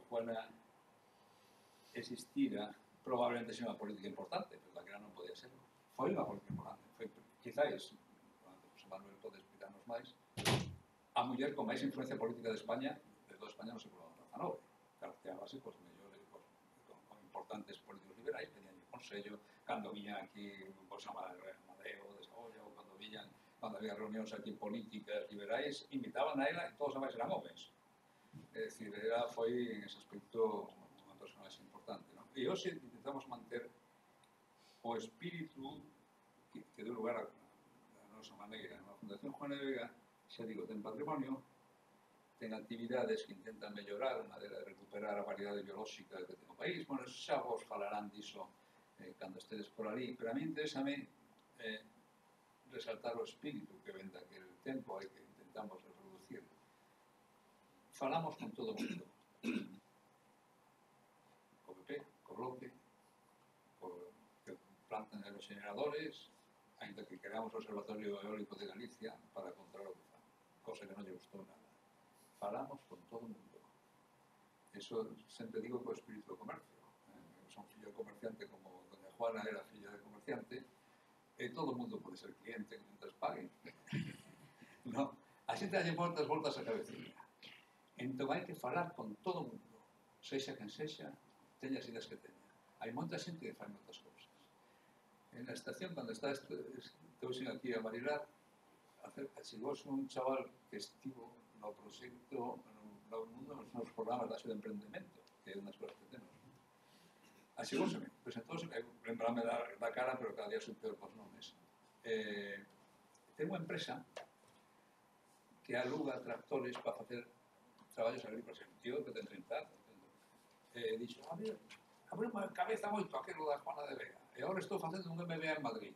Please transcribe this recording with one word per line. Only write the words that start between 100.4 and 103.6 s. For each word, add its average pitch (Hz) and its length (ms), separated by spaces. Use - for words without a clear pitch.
que 104 160
estivo 117 480
no 107 160
proxecto, 120 800
no, 226 120
no, - 80
nun - 160